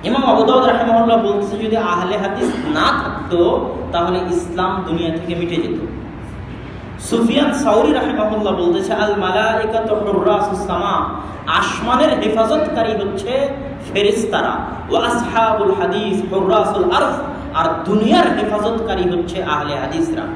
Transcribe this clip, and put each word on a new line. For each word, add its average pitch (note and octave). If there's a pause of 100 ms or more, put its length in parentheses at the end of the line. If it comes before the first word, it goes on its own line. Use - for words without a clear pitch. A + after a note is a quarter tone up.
ইমাম C4
আবু A3+
দাউদ B3+
রাহিমাহুল্লাহ A3+
বলছে, G3+
যদি A3
আহলে F3+
হাদিস F#3+ (220)
না G#3+
থাকতো, - (180)
তাহলে F3 (120)
ইসলাম F3+
দুনিয়া E3
থেকে E3+
মিটে E3+
যেত। F3 (1120)
সুফিয়ান C#4
সাউরি A3+
রাহিমাহুল্লাহ G#3+
বলতেছে, F3
"আল G#3
মালাইকাতু G#3+
হুররাসুস G3+
সামা", F#3 (260)
আসমানের A#3+
হেফাজতকারী A3
হচ্ছে A#3+ (440)
ফেরেশতারা, G#3 (320)
"ওয়া -
আসহাবুল A3
হাদিস F#3+
হুররাসুল G3
আরদ", - (400)
আর -
দুনিয়ার G#3+
হেফাজতকারী G#3
হচ্ছে F3+
আহলে D3
হাদিসরা। D#3 (140)